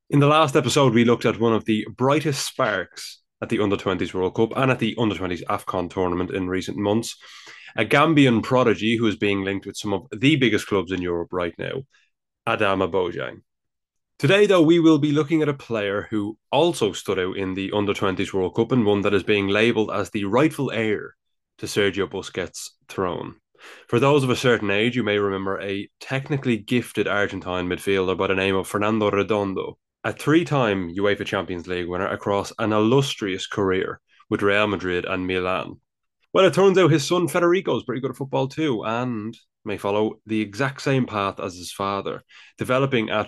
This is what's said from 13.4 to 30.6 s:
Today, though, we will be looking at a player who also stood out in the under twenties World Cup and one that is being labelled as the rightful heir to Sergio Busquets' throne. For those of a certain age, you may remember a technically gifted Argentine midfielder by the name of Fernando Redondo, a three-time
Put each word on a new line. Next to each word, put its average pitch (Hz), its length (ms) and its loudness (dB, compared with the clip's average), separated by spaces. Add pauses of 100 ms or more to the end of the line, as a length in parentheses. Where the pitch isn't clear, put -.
Today, 196 280 4
though, 180 160 6
we 170 160 6
will 160 180 6
be 147 140 0
looking 151 320 0
at 147 40 0
a 143 60 0
player 104 560 -4
who 104 300 -4 (120)
also 143 400 2
stood 92 280 -4
out 95 180 -2
in 95 160 -4
the 95 180 -6
under 101 220 0
twenties 95 400 -2
World 92 220 -2
Cup 117 160 0
and 127 120 4
one 101 180 2
that 101 120 2
is 95 80 4
being 101 260 2
labelled 107 440 2
as 98 180 -4
the 101 140 -6
rightful 135 480 0
heir 101 440 -4 (440)
to - 80 -8
Sergio 98 420 0
Busquets' - 640 -10 (180)
throne. 87 460 -6 (520)
For 120 120 2
those 139 240 4
of 127 80 2
a 117 40 0
certain 110 360 2
age, 113 240 0
you 123 80 0
may 104 160 0
remember 98 420 -2
a 101 260 -6 (120)
technically 135 580 -2
gifted 107 500 -2
Argentine 92 600 -2
midfielder 92 500 0
by 95 80 0
the 95 80 0
name 95 220 0
of 92 120 -2
Fernando 104 440 0
Redondo, 98 680 -2 (260)
a 110 80 -2
three-time 123 840 0